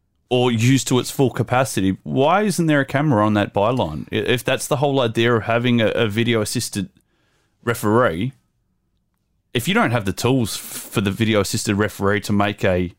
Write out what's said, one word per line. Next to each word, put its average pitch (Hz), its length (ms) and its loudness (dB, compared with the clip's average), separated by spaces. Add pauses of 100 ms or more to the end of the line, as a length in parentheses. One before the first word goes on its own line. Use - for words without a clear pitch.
(300)
or 123 200 2
use 120 340 2
to 127 140 0
its - 120 -4
full 131 200 0
capacity. 117 760 0
Why 151 380 2
isn't 175 240 0
there 147 140 2
a 131 60 0
camera 135 400 2
on 104 80 2
that 101 180 0
byline? 101 580 -2
I, 101 60 -4
if - 280 -2
that's 131 220 -2
the 147 100 -2
whole 139 240 0
idea 117 340 2
of 107 80 2
having 120 400 2
a, 107 60 4
a 113 200 0
video-assisted 110 800 -2 (760)
referee, 113 720 0 (1200)
if 120 160 -2
you 196 60 0
don't 214 160 2
have 113 160 -2
the 95 60 0
tools 120 440 0
f-, - 60 -10
for - 400 -6
the 98 80 0
video-assisted 104 680 0
referee 101 460 0
to 107 100 -4
make 101 320 0
a 90 340 0